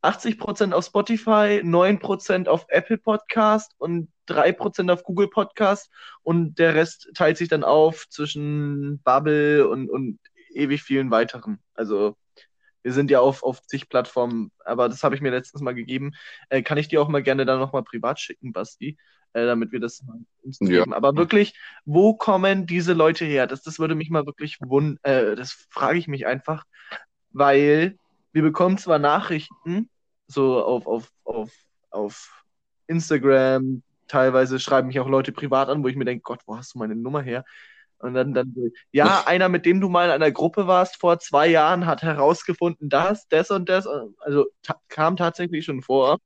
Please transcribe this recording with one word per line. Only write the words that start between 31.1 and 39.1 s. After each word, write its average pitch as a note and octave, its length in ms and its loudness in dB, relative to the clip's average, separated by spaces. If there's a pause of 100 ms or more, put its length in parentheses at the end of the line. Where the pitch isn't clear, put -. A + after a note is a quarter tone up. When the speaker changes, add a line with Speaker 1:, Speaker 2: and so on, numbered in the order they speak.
Speaker 1:
auf, A2+ 280 -8 (380)
auf - 540 -10 (420)
Instagram, C3 960 0 (240)
teilweise C3 540 2
schreiben C3 280 0
mich C3 120 -4
auch B2+ 80 -4
Leute C3 240 0
privat C3 360 -2
an, C#3+ 140 -2
wo B2+ 60 0
ich C3 80 -4
mir C3 80 -4
denk, B2 180 -6
"Gott, B2 240 -10
wo A2 100 -12
hast B2 180 -18
du B2 40 -14
meine G#2+ 160 -6
Nummer C3 280 -6
her?" B2+ 220 -8 (540)
Und B2 160 -10
dann, B2+ 200 -2
dann B2+ 200 -2
so, B2 140 -6 (220)
"Ja, E3 320 4